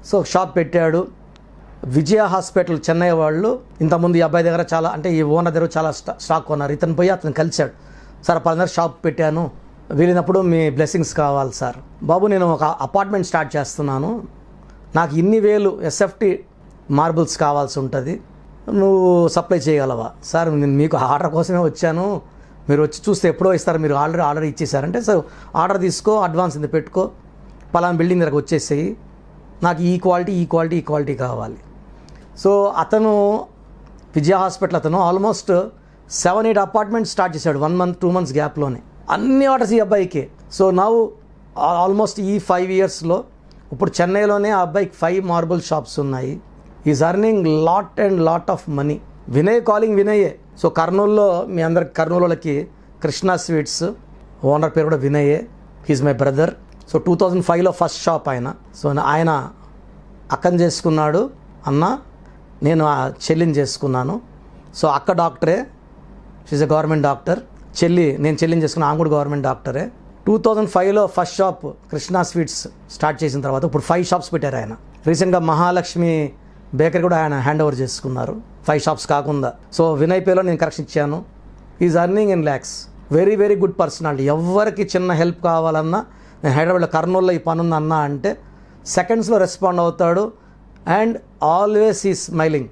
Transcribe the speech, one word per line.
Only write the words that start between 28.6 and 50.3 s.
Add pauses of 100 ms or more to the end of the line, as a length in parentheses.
నాకు
ఈ
క్వాలిటీ,
ఈ
క్వాలిటీ,
ఈ
క్వాలిటీ
కావాలి." (880)
So,
అతను (720)
విజయ
హాస్పిటల్
అతను
almost (500)
సెవెన్
ఎయిట్
అపార్ట్మెంట్స్
స్టార్ట్
చేశాడు
వన్
మంత్,
టూ
మంత్స్
గ్యాప్‌లోనే. (280)
అన్ని
ఆర్డర్స్
ఈ
అబ్బాయికే. (320)
So,
now,
al-,
almost
ఈ
ఫైవ్
ఇయర్స్‌లో (480)
ఇప్పుడు (100)
చెన్నైలోనే
ఆ
అబ్బాయికి
ఫైవ్
మార్బుల్
షాప్స్
ఉన్నాయి. (460)
He
is
earning
lot
and
lot
of
money. (320)
వినయ్
కాలింగ్
వినయే. (260)